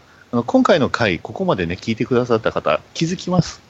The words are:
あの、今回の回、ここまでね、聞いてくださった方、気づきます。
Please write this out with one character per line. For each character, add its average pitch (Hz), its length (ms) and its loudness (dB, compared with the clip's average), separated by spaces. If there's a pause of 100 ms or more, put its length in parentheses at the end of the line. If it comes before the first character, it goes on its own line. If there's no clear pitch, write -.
(320)
あ - 60 -6
の、 120 60 0
今 262 200 2
回 202 160 4
の 120 100 2
回、 98 280 0
こ - 160 -12
こ 190 120 -6
ま 170 100 2
で 92 100 0
ね、 87 160 -4
聞 117 120 -4
い - 20 0
て 113 100 -2
く 131 80 -2
だ 120 140 2
さ 120 80 4
っ 110 40 0
た 87 120 0
方、 - 280 0 (140)
気 170 120 -2
づ 175 100 -4
き 185 160 -8
ま 180 100 4
す。 - 180 -10 (100)